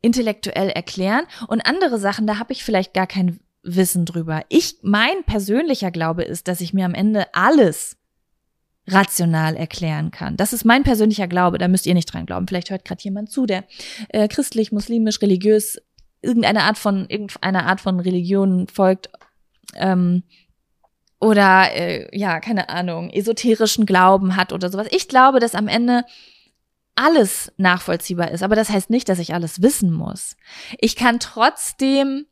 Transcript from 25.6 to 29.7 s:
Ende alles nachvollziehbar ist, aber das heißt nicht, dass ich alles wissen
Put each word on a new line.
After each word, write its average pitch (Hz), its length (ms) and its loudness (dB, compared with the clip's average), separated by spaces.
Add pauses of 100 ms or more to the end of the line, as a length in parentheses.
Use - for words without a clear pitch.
Ende 240 380 2 (920)
alles 269 600 2
nachvollziehbar 180 760 -2
ist, 170 120 -6
aber 208 120 2
das 214 140 0
heißt 202 200 -2
nicht, 240 200 0
dass 180 100 0
ich 165 140 -8
alles 170 280 -6
wissen 208 300 2